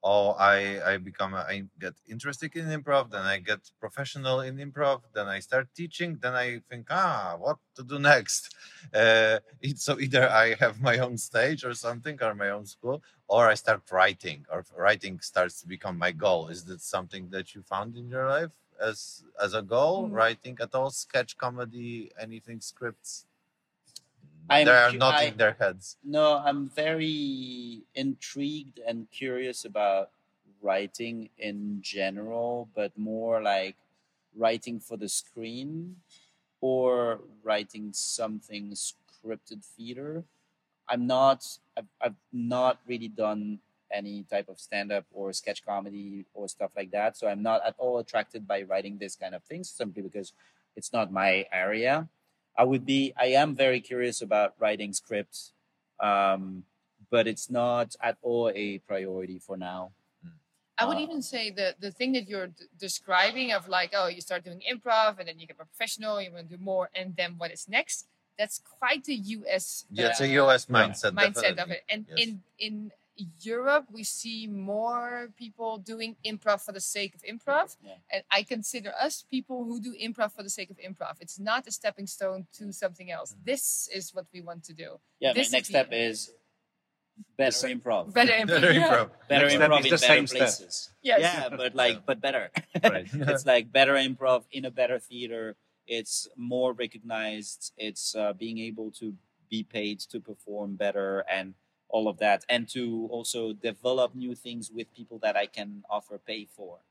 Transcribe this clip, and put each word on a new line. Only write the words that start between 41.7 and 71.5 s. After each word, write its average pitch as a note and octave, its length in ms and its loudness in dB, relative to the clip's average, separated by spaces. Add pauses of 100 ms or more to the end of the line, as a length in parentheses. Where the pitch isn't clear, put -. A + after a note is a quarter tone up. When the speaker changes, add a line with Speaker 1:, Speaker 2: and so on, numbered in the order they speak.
Speaker 3:
I've, A2 100 -8 (140)
I've A#2+ 140 -2 (160)
not B2 560 2
really A#2 220 -8
done G#2 500 -2 (320)
any G2+ 380 -8
type G2+ 200 -2
of F2+ 100 -18
stand-up G2+ 520 -4
or G2 220 -6
sketch - 320 -8
comedy G2+ 680 -8
or G#2 140 -10
stuff - 280 -8
like F#2+ 160 -8
that. G#2 260 -2
So - 100 -4
I'm G2+ 160 -2
not A2+ 220 2
at A2 120 -2
all B2 220 0
attracted A2 480 -6
by G2 140 -2
writing G2 360 -4
this G2 180 -10
kind F#2 200 -10
of F2 80 -14
things, F3 260 -12
simply G2+ 320 -8
because F#2+ 300 -10 (440)
it's - 180 -12
not A2 180 0
my F#2+ 400 2
area. A2+ 560 0 (500)
I A#2+ 60 8
would C3 220 2
be, C3+ 320 2
I B2+ 100 2
am C#3 280 4
very C3 240 4
curious B2 420 -4
about G#2 380 2
writing G#2 320 0
scripts, - 600 -6 (480)
um, F#2+ 640 2 (480)
but A2+ 160 6
it's - 240 -6
not A#2+ 500 0
at A#2 220 -2
all A#2+ 320 2
a G2+ 240 -4
priority F#2 600 -6
for F#2+ 180 -12
now. F#2 340 -10 (880)
Speaker 2:
I E4+ 60 2
would E4 120 -2
Speaker 3:
Uh, - 40 -2
Speaker 2:
even D#4 200 -6
say A3+ 300 -6
that F#3 300 -4
the G3 100 -8
thing B3+ 220 -2
that A#3+ 140 -2
you're F#2+ 200 -8
d-, - 180 -20 (120)
describing G3 720 0
of, F#3 160 -2
like, F3+ 280 0
oh, F#3 120 2
you F3 140 -6
start F3 220 -6
doing F3+ 180 -16 (100)
improv A3 480 2
and F3 80 -10
then E3 120 -12
you E3 80 -20
get D#3+ 100 -20
more G#3+ 80 -18
professional, G#3+ 560 -4
you F3+ 100 -10
wanna E3+ 120 -14
do E3+ 140 -16
more, F#3 380 -2
and F#3 200 -8
then F3 220 -4
what E3 140 -6
is - 160 -14
next? - 400 -2 (300)
That's G#3 220 -4
quite C4 480 -4
a C#4+ 80 -2 (220)
U G3+ 100 -12
S, - 440 -4
Speaker 1:
Yeah, A2+ 180 2
it's A#2 120 0
a C#3 40 2
Speaker 2:
uh, C#3 180 4
Speaker 1:
U C3+ 80 8
S B2+ 160 6
mindset, G#2+ 460 4
Speaker 2:
mindset G3+ 380 2